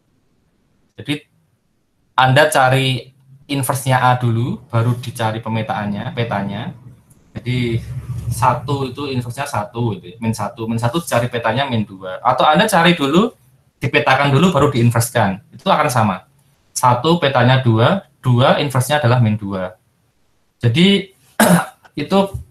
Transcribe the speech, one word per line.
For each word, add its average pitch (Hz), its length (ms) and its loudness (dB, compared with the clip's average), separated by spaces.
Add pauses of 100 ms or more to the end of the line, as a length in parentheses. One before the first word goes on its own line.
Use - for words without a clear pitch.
(960)
Jadi 147 300 -8 (880)
Anda 131 340 4
cari 131 600 2 (400)
inverse-nya 131 500 0
A 123 220 4
dulu, 120 480 -2
baru 117 320 0
dicari 110 400 -6
pemetaannya, 107 720 -6
petanya. 113 580 -6 (640)
Jadi 120 480 -4 (480)
satu 135 560 -2
itu 139 240 -8
inverse-nya 123 400 -8
satu 113 480 -6
gitu 87 160 -18
ya, - 80 -20
min 113 120 -2
satu, 110 360 -8
min 113 80 -2
satu 120 240 -4
cari 123 260 -2
petanya 117 380 -2
min 117 180 -2
dua. 95 380 -12
Atau 147 240 0
Anda 175 240 4
cari 175 240 4
dulu, 165 400 0 (480)
dipetakan 143 480 2
dulu, 156 240 4
baru 143 160 4
diinverskan. 113 800 0
Itu - 180 -10
akan 151 220 2
sama. 104 400 -2 (480)
Satu 143 400 2
petanya 127 480 2
dua, 123 400 2 (160)
dua 131 400 4
inverse-nya 143 400 0
adalah 123 160 4
min 107 180 2
dua. 98 380 -6 (880)
Jadi 180 480 2 (320)
<clears throat> - 560 0
itu 151 220 0 (320)